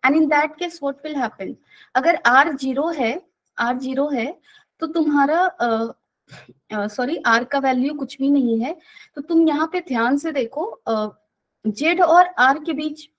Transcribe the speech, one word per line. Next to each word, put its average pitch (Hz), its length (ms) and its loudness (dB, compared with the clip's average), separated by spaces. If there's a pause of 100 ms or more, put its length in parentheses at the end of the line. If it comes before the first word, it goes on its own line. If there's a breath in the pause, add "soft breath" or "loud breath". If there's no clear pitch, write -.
And 277 80 4
in 311 140 0
that 302 220 0
case 339 320 -10
what 277 120 -4 (100)
will 302 100 -10
happen? 220 400 -8 (400 soft breath)
अगर 269 320 2
R 269 300 4
zero 277 380 -2
है, 277 340 -4 (320)
R 240 180 0
zero 269 340 -4
है, 254 260 -6 (400 soft breath)
तो 320 80 -6
तुम्हारा, 302 540 2
अ, 349 260 -2 (1040 loud breath)
अ, 208 160 -4
sorry, 262 300 -4 (100)
R 233 240 2
का 277 80 0
value 262 340 0
कुछ 285 240 -8
भी 269 140 2
नहीं 240 280 2
है, 277 180 -4 (380 loud breath)
तो 285 60 -12
तुम 330 260 4
यहाँ 302 240 0
पे 359 100 -2
ध्यान 247 360 0
से 320 140 -4
देखो, 277 340 -4
अ, 220 420 -4 (600)
Z 320 340 0
और 330 540 6
R 302 100 -10
के 330 80 -4
बीच 311 460 -8